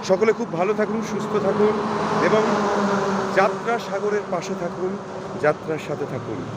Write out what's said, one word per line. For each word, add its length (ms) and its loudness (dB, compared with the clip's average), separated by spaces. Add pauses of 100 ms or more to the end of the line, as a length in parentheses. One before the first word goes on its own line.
সকলে 240 6
খুব 200 -2
ভালো 220 0
থাকুন, 360 0
সুস্থ 220 -2
থাকুন 400 4 (520)
এবং 180 6 (960)
যাত্রা 420 2
সাগরের 520 -2
পাশে 300 -2
থাকুন, 360 -4 (460)
যাত্রার 360 0 (100)
সাথে 220 -4
থাকুন 340 -6 (120)